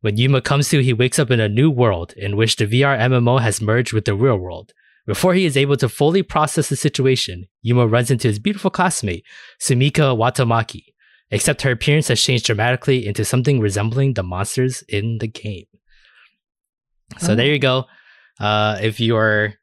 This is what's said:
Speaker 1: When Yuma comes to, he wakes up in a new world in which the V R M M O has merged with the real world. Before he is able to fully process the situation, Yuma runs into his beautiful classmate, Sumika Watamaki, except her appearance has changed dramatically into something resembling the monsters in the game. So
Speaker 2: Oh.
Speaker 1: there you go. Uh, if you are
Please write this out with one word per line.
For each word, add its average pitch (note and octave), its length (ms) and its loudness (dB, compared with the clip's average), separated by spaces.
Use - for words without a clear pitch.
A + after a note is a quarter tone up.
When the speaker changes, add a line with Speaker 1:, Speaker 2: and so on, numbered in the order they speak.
Speaker 1:
When G#2+ 160 -2
Yuma C3 240 2
comes C#3+ 300 0
to, C#3+ 120 2
he B2+ 100 2
wakes A2+ 260 0
up C3 120 0
in A#2+ 100 2
a G#2+ 80 2
new B2+ 220 2
world A2 460 0
in G2+ 200 -6
which A2 200 0
the G#2+ 100 0
V A#2+ 180 2
R C#3 100 2
M B2 180 2
M A#2+ 160 2
O B2+ 100 4
has A2+ 220 0
merged A2+ 320 0
with A2 140 -2
the G#2 80 0
real A#2 240 2
world. F2+ 340 -12
Before F3+ 280 0
he F#3 120 2
is C#3 100 0
able C#3 220 2
to B2 100 0
fully E3 340 2
process - 460 -2
the C3+ 80 -2
situation, B2+ 720 -2
Yuma A#2+ 240 2
runs A#2 240 2
into B2 180 2
his G#2 100 0
beautiful G3 320 -4
classmate, F3 540 -4
Sumika C3+ 560 2
Watamaki, A#2 680 0
except G#2+ 320 -2
her C3+ 100 0
appearance D3 360 0
has A#2 140 0
changed B2+ 240 0
dramatically A#2+ 600 0
into G2+ 180 -4
something B2+ 340 0
resembling A2 560 0
the G2 80 -4
monsters G2+ 680 -4
in A2 300 -4
the A2 80 -6
game. G#2+ 380 -12
So E3+ 140 -2
Speaker 2:
Oh. A2 40 2
Speaker 1:
there A#2+ 100 2
you D3 120 2
go. C3 280 0
Uh, G#2+ 440 0
if A2 180 -4
you A2+ 160 0
are G#2+ 460 2